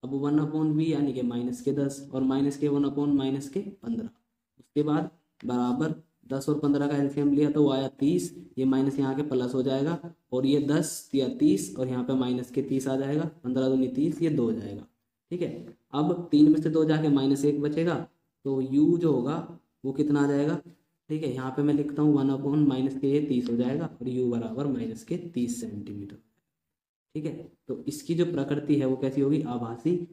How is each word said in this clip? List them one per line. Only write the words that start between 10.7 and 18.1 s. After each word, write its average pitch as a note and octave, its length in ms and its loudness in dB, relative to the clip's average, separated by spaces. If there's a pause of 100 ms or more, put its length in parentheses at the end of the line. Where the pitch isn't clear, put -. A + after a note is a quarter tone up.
या C3 220 2
तीस - 400 2
और B2+ 120 -2
यहाँ B2+ 160 -2
पे C3+ 120 -2
माइनस B2 340 -2
के C#3 140 -2
तीस C3 240 -2
आ C3 80 0
जाएगा, C#3+ 280 -2 (200)
पन्द्रह B2+ 240 0
दूनी C3 200 2
तीस, D3+ 340 -2
ये E3 80 2
दो B2+ 140 0
हो A2+ 80 0
जाएगा। G2+ 340 -8 (440)
ठीक F3 120 -4
है, - 340 -10 (160)
अब E3+ 380 -2
तीन D3+ 200 8
में D3+ 100 4
से E3 100 -2
दो D#3 140 2
जाके D#3 260 2
माइनस C#3 340 2
एक D3 180 2
बचेगा, D#3+ 320 0 (500)